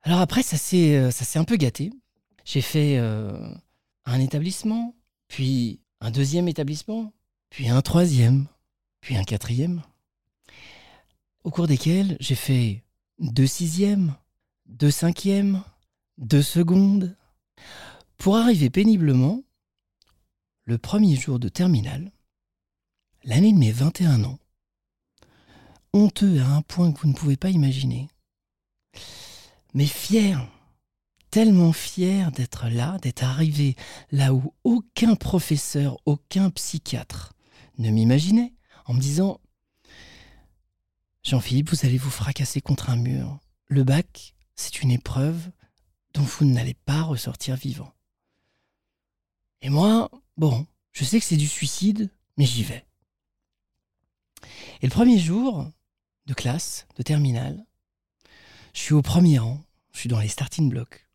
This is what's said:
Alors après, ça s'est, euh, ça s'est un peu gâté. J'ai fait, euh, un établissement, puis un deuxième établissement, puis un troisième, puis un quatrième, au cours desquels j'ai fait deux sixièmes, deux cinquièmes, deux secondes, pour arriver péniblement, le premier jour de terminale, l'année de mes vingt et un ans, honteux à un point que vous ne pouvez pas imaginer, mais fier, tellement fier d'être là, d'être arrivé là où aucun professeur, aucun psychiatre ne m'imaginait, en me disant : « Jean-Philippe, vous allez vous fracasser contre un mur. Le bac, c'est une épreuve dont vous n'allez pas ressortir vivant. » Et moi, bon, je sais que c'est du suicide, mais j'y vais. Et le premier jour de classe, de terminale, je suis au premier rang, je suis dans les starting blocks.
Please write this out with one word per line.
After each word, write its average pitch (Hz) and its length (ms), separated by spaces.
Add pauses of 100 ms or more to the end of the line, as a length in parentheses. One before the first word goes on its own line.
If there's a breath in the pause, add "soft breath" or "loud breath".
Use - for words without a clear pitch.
Alors 175 180
après, 247 220
ça - 140
s'est, 165 380
euh, 131 160
ça 120 140
s'est - 140
un 160 40
peu 226 140
gâté. 143 340 (540)
J'ai - 160
fait, 147 360
euh, 107 560 (520)
un 127 140
établissement, 190 760 (320)
puis 131 540 (200)
un 113 100
deuxième 139 360
établissement, 165 680 (360)
puis 127 200
un 127 120
troisième, 135 680 (520)
puis 123 180
un 95 60
quatrième, 135 580 (1600 loud breath)
au 165 80
cours 170 160
desquels 170 520
j'ai 131 160
fait 117 480 (360)
deux 135 280
sixièmes, 175 680 (500)
deux 147 260
cinquièmes, 196 720 (540)
deux 139 240
secondes, 185 720 (1000 loud breath)
pour 196 200
arriver 214 320
péniblement, 180 720 (1200)
le 117 120
premier 196 380
jour 127 240
de 123 100
terminale, 160 640 (1120)
l'année 147 280
de 196 60
mes 113 140
vingt 135 300
et 175 40
un 127 180
ans, 131 160 (1500 soft breath)
honteux 202 500
à 127 60
un 147 140
point 175 300
que 143 80
vous 151 100
ne 139 40
pouvez 139 240
pas 190 120
imaginer, 135 600 (1600 loud breath)
mais 143 120
fier, 185 640 (840)
tellement 190 420
fier 185 580
d'être 123 380
là, 123 300
d'être - 240
arrivé 143 520 (360 loud breath)
là 135 220
où 131 200 (100)
aucun 233 520
professeur, 143 880
aucun 185 460
psychiatre - 840 (440 soft breath)
ne 113 120
m'imaginait, 151 640 (320 soft breath)
en 123 80
me 127 80
disant : « 156 400 (1800 soft breath)
Jean-Philippe, 131 480
vous 156 140
allez 127 120
vous 131 140
fracasser 135 500
contre - 280
un 120 80
mur. 127 420 (280)
Le 139 160
bac, - 520 (200)
c'est - 260
une 131 100
épreuve 156 600 (600)
dont 147 80
vous 143 240
n'allez 123 300
pas 147 260
ressortir 131 540
vivant. » 131 360 (1700)
Et 135 80
moi, 208 420 (240)
bon, 147 320 (240)
je - 140
sais 220 140
que - 60
c'est 165 120
du 147 100
suicide, 202 640 (260)
mais 147 80
j'y 120 180
vais. - 220 (2000 loud breath)
Et 131 60
le 123 40
premier 240 260
jour 185 480 (600)
de 135 80
classe, - 520 (120)
de 127 60
terminale, 143 640 (1080 soft breath)
je - 80
suis - 120
au 147 80
premier 165 380
rang, 123 240 (300)
je - 60
suis 120 100
dans 117 100
les 107 80
starting 139 420
blocks. - 460